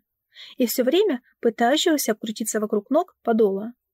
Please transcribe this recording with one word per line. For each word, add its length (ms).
и 100
всё 180
время 380
пытающегося 720
обкрутиться 480
вокруг 300
ног 320
подола, 500